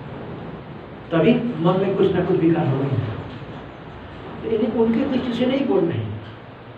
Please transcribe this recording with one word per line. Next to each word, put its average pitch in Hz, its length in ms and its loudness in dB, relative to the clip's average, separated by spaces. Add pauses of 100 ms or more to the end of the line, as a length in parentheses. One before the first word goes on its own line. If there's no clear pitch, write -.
(1120)
तभी 165 220 6
मन 180 460 2
में 196 180 2
कुछ 185 140 6
ना 170 140 2
कुछ 170 140 4
विकार 160 280 4
होगा। 135 180 2 (1600)
तो 226 80 -6
यानी 226 280 2
उनकी 226 260 4
दृष्टि 247 280 0
से 240 120 0
नहीं 269 200 2
बोल 190 200 4
रहे 117 120 0
हैं। 107 140 -4 (680)